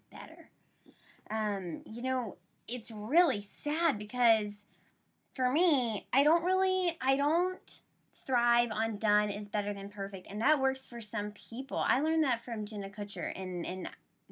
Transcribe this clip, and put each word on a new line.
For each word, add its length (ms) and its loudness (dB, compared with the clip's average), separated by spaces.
better. 400 -14
Um, 560 -2
you 160 -10
know, 360 -2
it's 200 -6
really 520 4
sad 580 0
because 640 2
for 180 2
me, 600 2
I 100 4
don't 220 4
really, 560 2
I 160 2
don't 640 0
thrive 460 2
on 280 -2
done 300 2
is 200 -6
better 240 -2
than 160 -6
perfect, 420 -8
and 80 -4
that 220 2
works 260 0
for 140 -10
some 300 -4
people. 480 -6
I 200 2
learned 240 2
that 220 -2
from 200 -4
Jenna 240 -6
Kutcher, 460 -6
and, 300 -4
and 240 -4